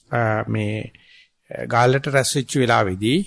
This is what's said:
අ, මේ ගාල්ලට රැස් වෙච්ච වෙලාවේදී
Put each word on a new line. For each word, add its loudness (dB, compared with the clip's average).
අ, -2
මේ -4
ගාල්ලට 2
රැස් 0
වෙච්ච -4
වෙලාවේදී 2